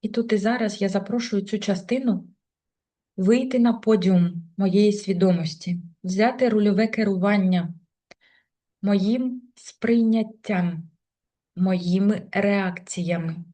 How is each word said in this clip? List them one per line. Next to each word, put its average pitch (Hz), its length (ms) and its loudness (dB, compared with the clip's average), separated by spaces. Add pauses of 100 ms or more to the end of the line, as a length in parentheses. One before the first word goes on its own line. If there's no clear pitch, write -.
І 214 80 -6
тут 226 240 -2
і 214 40 2
зараз 214 440 -2
я 196 80 0
запрошую 202 520 -4
цю 208 180 -6
частину 220 680 -2 (880)
вийти 247 420 2
на 233 140 4
подіум 180 720 2 (140)
моєї 202 360 4
свідомості, 175 840 -2 (240)
взяти 233 460 0
рульове 208 380 2
керування 190 880 0 (1080)
моїм 226 600 0 (140)
сприйняттям, 220 1300 -2 (680)
моїми 185 760 0
реакціями 180 1040 -2 (180)